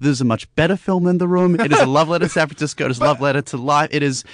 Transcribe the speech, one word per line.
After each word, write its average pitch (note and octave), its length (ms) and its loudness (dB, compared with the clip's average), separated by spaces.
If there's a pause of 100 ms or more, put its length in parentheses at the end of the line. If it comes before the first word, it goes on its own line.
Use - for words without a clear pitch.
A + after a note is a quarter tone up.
This C#3+ 120 2
is B2+ 100 -2
a - 20 2
much A#2 300 -2
better E3+ 220 0
film F#3 280 -2
than F3+ 140 2
The F3 100 0
Room. F3+ 320 2
It D3 100 0
is - 100 4
a D#3 60 4
love D3 220 2
letter E3+ 160 -2
to F3+ 60 -2
San D#3+ 180 0
Francisco. D3 380 -6
It C3 60 0
is A#2+ 60 -6
a - 60 0
love C#3+ 160 2
letter C#3 220 0
to C#3 160 -10
life. D3 340 0
It D3 100 -2
is C3+ 320 -2